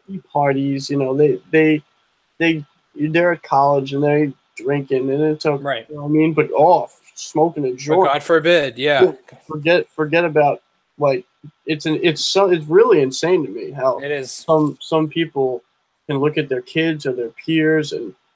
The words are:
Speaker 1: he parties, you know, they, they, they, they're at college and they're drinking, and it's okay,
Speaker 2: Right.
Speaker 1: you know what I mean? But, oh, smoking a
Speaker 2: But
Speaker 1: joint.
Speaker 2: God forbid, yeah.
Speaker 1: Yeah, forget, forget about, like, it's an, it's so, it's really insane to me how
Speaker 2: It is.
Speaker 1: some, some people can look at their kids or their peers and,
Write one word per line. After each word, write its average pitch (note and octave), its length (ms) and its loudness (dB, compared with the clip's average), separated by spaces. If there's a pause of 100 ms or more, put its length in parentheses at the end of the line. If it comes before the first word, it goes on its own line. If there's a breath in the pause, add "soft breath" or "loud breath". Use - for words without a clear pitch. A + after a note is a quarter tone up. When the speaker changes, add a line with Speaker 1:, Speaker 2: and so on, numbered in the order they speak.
Speaker 1:
he F#3+ 120 -12
parties, C#3 720 -4
you C#3+ 80 -4
know, C3 160 -2
they, C#3 280 2 (100)
they, D#3 320 2 (540)
they, E3 260 0 (320)
they're D#3+ 380 0
at E3 100 -8
college C#3 500 2
and C#3 80 -2
they're D3 300 2 (240)
drinking, C3+ 540 -2
and C#3 140 -2
it's D3+ 220 -2
okay, C#3+ 160 0
Speaker 2:
Right. C3 280 -6
Speaker 1:
you D3+ 60 -14
know C#3+ 80 -12
what D3 40 -8
I D3 40 -4
mean? D#3 200 4
But, D3+ 260 0
oh, D#3+ 320 4 (260)
smoking D#3 500 -2
a B2 60 -2
Speaker 2:
But C3 80 -10
Speaker 1:
joint. D3+ 340 2
Speaker 2:
God C#3+ 100 -2
forbid, D#3 540 2
yeah. C#3 260 2
Speaker 1:
Yeah, E3 80 4 (340)
forget, D#3 440 0
forget D#3 340 0
about, D3+ 380 2 (360)
like, C#3 280 0 (400)
it's D3+ 200 -4
an, D#3 160 0
it's D#3+ 220 0
so, F#3+ 260 2
it's E3 180 0
really F#3+ 340 6
insane D#3+ 440 0
to G2 60 -10
me A2 200 -10
how C3 280 -2
Speaker 2:
It C#3+ 120 -6
is. C3+ 200 -6
Speaker 1:
some, D3+ 480 0
some D#3 300 -2
people C#3 540 -4 (440)
can C#3+ 120 -4
look D3+ 180 -2
at D3 120 -4
their B2+ 140 -4
kids D#3+ 420 -4
or C3 80 -2
their A#2+ 160 -6
peers D#3 640 -2
and, A#2+ 200 -10 (220)